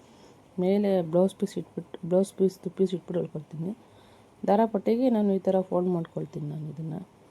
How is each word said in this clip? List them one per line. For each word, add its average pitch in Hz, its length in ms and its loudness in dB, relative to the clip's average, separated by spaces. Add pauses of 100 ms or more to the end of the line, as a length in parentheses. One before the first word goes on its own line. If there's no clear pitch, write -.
(600)
ಮೇಲೆ 196 420 2
ಬ್ಲೌಸ್ 175 340 2
ಪೀಸ್ - 220 -6
ಇಟ್ಬಿಟ್ಟು, - 500 -10
ಬ್ಲೌಸ್ 185 260 2
ಪೀಸ್ದು 190 360 0
ಪೀಸ್ 190 240 -2
ಇಟ್ಬಿಟ್ಟು 175 260 -4
ಹೊಲ್ಕೊಳ್ತೀನಿ. 165 580 -8 (680)
ದಾರ 202 180 4
ಪಟ್ಟಿಗೆ 226 440 2
ನಾನು 208 240 4
ಈ 190 60 2
ಥರ 190 220 2
ಫೋಲ್ಡ್ 180 280 0
ಮಾಡ್ಕೊಳ್ತೀನಿ 160 600 -4
ನಾನು 151 200 -8
ಇದನ್ನ. 160 280 -10 (340)